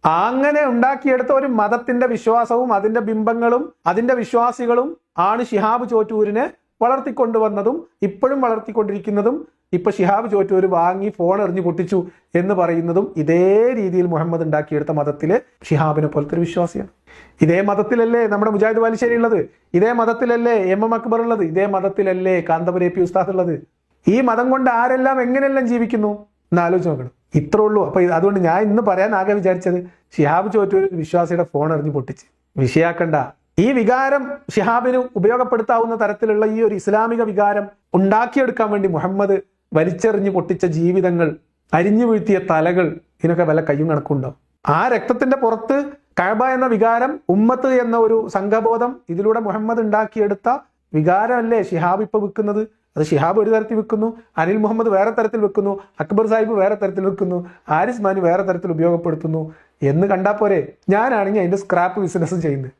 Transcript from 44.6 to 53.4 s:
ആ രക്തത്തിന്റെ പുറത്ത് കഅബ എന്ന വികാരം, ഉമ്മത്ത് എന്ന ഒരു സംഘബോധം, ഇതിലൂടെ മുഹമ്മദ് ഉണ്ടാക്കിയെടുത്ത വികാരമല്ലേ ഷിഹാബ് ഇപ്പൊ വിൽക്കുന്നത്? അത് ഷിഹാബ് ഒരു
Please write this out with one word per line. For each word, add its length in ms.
ആ 200
രക്തത്തിന്റെ 500
പുറത്ത് 400
കഅബ 240
എന്ന 220
വികാരം, 540
ഉമ്മത്ത് 380
എന്ന 300
ഒരു 300
സംഘബോധം, 680
ഇതിലൂടെ 300
മുഹമ്മദ് 400
ഉണ്ടാക്കിയെടുത്ത 800
വികാരമല്ലേ 680
ഷിഹാബ് 400
ഇപ്പൊ 180
വിൽക്കുന്നത്? 480
അത് 60
ഷിഹാബ് 360
ഒരു 100